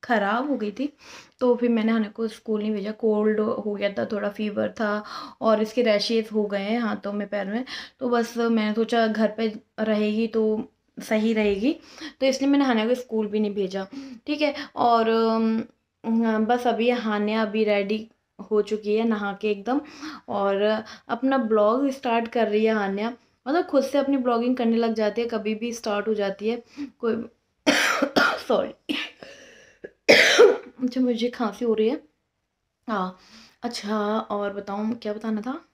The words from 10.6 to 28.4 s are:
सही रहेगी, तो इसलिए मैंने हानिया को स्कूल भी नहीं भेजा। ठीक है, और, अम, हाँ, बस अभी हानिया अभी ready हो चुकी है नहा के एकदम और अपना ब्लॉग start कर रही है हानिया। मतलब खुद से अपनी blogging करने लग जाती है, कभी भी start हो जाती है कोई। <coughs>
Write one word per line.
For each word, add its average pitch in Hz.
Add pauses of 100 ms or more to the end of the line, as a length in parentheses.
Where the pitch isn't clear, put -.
सही 220
रहेगी, 214 (440)
तो 262
इसलिए 269
मैंने 277
हानिया 226
को 247
स्कूल 220
भी 208
नहीं 208
भेजा। 190 (400)
ठीक 294
है, 285 (220)
और, 226
अम, 226 (420)
हाँ, 226
बस 240
अभी 226
हानिया 214
अभी 214
ready 208 (400)
हो 214
चुकी 208
है 226
नहा 208
के 214
एकदम 220 (480)
और 202 (240)
अपना 262
ब्लॉग 226
start 233
कर 226
रही 214
है 220
हानिया। 202 (360)
मतलब 339
खुद 269
से 285
अपनी 277
blogging 247
करने 226
लग 226
जाती 214
है, 233
कभी 214
भी 226
start 208
हो 220
जाती 202
है 240 (160)
कोई। 233 (440)
<coughs> -